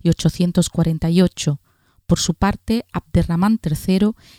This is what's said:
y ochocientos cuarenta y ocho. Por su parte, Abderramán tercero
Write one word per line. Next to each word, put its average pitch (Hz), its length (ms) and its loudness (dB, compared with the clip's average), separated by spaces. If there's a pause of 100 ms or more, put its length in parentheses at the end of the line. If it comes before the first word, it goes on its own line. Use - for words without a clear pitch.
y 170 60 2
ochocientos 175 600 0
cuarenta 165 400 -2
y 175 120 4
ocho. 160 400 -2 (440)
Por - 140 0
su - 160 -2
parte, 220 580 -2
Abderramán 175 640 0
tercero 190 580 0 (240)